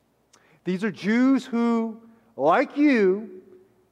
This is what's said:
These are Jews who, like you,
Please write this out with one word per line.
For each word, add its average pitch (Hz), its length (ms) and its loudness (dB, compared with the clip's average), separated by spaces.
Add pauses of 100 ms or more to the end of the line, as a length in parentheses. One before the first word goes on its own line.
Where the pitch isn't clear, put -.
(640)
These 185 180 -4
are 214 80 -4
Jews 240 540 0
who, 233 560 -2 (340)
like 175 400 0
you, 220 640 0 (500)